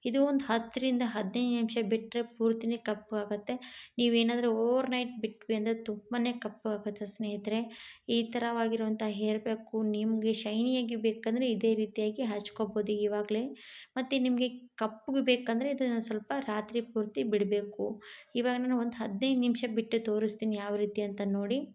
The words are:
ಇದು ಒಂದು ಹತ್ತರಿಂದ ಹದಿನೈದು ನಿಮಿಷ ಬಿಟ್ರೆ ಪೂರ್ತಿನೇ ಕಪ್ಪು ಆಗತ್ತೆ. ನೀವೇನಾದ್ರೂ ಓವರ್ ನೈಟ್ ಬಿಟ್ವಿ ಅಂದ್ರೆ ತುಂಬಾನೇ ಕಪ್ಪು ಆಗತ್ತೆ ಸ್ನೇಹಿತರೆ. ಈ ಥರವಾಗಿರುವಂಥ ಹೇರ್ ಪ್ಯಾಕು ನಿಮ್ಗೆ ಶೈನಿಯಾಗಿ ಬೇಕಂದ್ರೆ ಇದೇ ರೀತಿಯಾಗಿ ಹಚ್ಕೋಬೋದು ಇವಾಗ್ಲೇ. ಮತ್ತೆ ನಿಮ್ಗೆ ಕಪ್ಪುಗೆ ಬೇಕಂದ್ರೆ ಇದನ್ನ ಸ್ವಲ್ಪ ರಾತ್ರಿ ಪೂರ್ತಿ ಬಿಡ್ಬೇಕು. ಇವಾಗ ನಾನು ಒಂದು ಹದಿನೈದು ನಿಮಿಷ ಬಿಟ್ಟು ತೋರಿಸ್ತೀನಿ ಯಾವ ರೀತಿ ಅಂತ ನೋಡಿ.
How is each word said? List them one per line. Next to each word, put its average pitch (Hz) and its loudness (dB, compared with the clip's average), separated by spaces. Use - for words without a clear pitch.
ಇದು 254 2
ಒಂದು 277 4
ಹತ್ತರಿಂದ 247 2
ಹದಿನೈದು 220 0
ನಿಮಿಷ 226 2
ಬಿಟ್ರೆ 220 0
ಪೂರ್ತಿನೇ 226 2
ಕಪ್ಪು 214 -4
ಆಗತ್ತೆ. 208 -4
ನೀವೇನಾದ್ರೂ 240 4
ಓವರ್ 247 2
ನೈಟ್ 247 -2
ಬಿಟ್ವಿ 220 -4
ಅಂದ್ರೆ 220 0
ತುಂಬಾನೇ 233 -2
ಕಪ್ಪು 214 -6
ಆಗತ್ತೆ 208 -4
ಸ್ನೇಹಿತರೆ. 208 -2
ಈ 233 4
ಥರವಾಗಿರುವಂಥ 226 0
ಹೇರ್ 214 0
ಪ್ಯಾಕು 220 -4
ನಿಮ್ಗೆ 214 2
ಶೈನಿಯಾಗಿ 233 0
ಬೇಕಂದ್ರೆ 226 0
ಇದೇ 220 4
ರೀತಿಯಾಗಿ 214 -2
ಹಚ್ಕೋಬೋದು 208 -2
ಇವಾಗ್ಲೇ. 208 0
ಮತ್ತೆ 262 -2
ನಿಮ್ಗೆ 247 2
ಕಪ್ಪುಗೆ 240 -2
ಬೇಕಂದ್ರೆ 247 2
ಇದನ್ನ 262 0
ಸ್ವಲ್ಪ 214 -4
ರಾತ್ರಿ 214 -2
ಪೂರ್ತಿ 226 -4
ಬಿಡ್ಬೇಕು. 202 0
ಇವಾಗ 247 2
ನಾನು 254 2
ಒಂದು 233 0
ಹದಿನೈದು 226 2
ನಿಮಿಷ 240 2
ಬಿಟ್ಟು 226 0
ತೋರಿಸ್ತೀನಿ 214 0
ಯಾವ 202 -2
ರೀತಿ 208 0
ಅಂತ 202 -4
ನೋಡಿ. 202 0